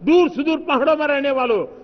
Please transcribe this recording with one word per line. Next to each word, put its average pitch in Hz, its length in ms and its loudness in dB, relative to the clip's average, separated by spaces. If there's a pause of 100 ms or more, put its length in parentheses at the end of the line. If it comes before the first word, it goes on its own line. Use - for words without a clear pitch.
दूर 330 260 4
सुदूर 311 280 -4
पहाड़ों 294 400 0
में 302 100 -4
रहने 277 240 -2
वाले 247 240 0
हो, 170 280 -6